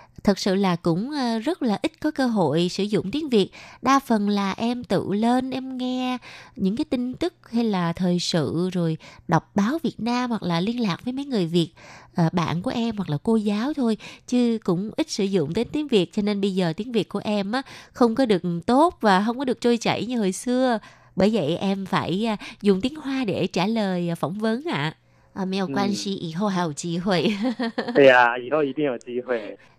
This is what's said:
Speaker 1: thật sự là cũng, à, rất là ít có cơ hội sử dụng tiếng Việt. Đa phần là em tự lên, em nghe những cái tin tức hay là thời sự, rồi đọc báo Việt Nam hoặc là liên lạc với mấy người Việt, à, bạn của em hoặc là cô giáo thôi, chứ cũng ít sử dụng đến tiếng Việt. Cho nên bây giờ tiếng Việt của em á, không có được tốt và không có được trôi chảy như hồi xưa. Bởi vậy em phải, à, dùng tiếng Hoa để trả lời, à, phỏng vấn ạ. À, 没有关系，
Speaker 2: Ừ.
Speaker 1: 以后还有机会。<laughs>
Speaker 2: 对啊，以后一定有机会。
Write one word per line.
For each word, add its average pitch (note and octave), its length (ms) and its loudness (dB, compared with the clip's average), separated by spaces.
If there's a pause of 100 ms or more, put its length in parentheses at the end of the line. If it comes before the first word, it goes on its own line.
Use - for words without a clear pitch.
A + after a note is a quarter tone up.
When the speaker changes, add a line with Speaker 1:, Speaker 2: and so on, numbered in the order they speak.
(240)
Speaker 1:
thật F#3+ 160 4
sự F#3 160 0
là F#3+ 200 2
cũng, F3 360 -2
à, A#3+ 280 -2
rất D4+ 240 -4
là G#3+ 180 0
ít - 100 -2 (100)
có D4+ 100 0
cơ C4+ 160 0
hội F3 420 2
sử F#3 140 -4
dụng G3+ 280 -2
tiếng D4+ 180 -4
Việt. G#3+ 200 4 (320)
Đa C4+ 180 4
phần G#3 300 0
là G3 280 0
em A#3+ 260 -4
tự F#3 300 0
lên, B3 380 0
em C4 260 -8
nghe B3+ 400 -4 (380)
những F#3+ 200 0
cái D4+ 140 -2
tin B3+ 240 -2
tức E4+ 200 -4 (180)
hay A#3 120 0
là F3+ 300 0
thời F3 260 2
sự, E3 540 -2
rồi E3 240 0 (300)
đọc D#3+ 280 0
báo G#3+ 280 2
Việt - 140 -2
Nam A#3+ 320 -2
hoặc A3+ 140 -2
là E3+ 160 0
liên A#3 220 -2
lạc G3 240 0
với B3+ 80 -4
mấy C#4 120 -6
người A3+ 200 0
Việt, E3 240 2 (460)
à, E3 180 4
bạn F3 280 -2
của B3+ 100 -4
em A3+ 260 -2
hoặc F3+ 120 -6
là D3 140 -2
cô A3+ 120 2
giáo G#3+ 380 0
thôi, A#3 240 0 (300)
chứ A#3+ 360 2
cũng F#3+ 340 0
ít D#4+ 120 -2
sử - 140 -2
dụng F3+ 300 0
đến A3+ 180 -2
tiếng D4 160 -4
Việt. G3 260 2
Cho G#3+ 80 -2
nên G3+ 200 -2
bây G3 140 0
giờ F3 220 2
tiếng A#3+ 140 -6
Việt A3 180 0
của - 140 -4
em G#3 280 -2
á, C4 100 -2 (320)
không A#3 220 4
có C4+ 100 2
được G3+ 160 2 (240)
tốt D4+ 360 4
và G3+ 240 4
không A#3 120 -2
có C#4 80 -4
được B3 160 -2
trôi A#3+ 160 2
chảy F#3+ 280 0
như B3 140 -4
hồi F#3+ 120 2
xưa. B3 480 0 (360)
Bởi F#3+ 180 4
vậy E3+ 240 0
em G3 280 -2
phải, F3 420 -2
à, G#3+ 100 -2 (240)
dùng G3 200 4
tiếng C4 140 -4
Hoa C4+ 300 -4
để D#3 220 -2
trả F3+ 200 0
lời, F#3+ 420 0
à, E3+ 60 -2
phỏng D#3 180 -4
vấn A3 380 -2
ạ. D#3 220 -2 (400)
À, G3 120 -6
没 F#3 120 -2
有 F#3+ 100 -2
关 D3+ 240 0
系， G3 240 -4
Speaker 2:
Ừ. - 60 -8
Speaker 1:
以 E3 120 -8
后 G3+ 140 -2
还 F#3 140 0
有 E3+ 120 -2
机 E3+ 260 -4
会。 F3 240 0 (380)
<laughs> A#3 340 -4
Speaker 2:
对 C#3+ 120 10
啊， B2 300 8
以 B2 140 -8
后 D#3 120 2
一 C#3 80 -2
定 D3 140 -2
有 B2 120 -2
机 A#2+ 240 -6
会。 G#2+ 360 -6 (220)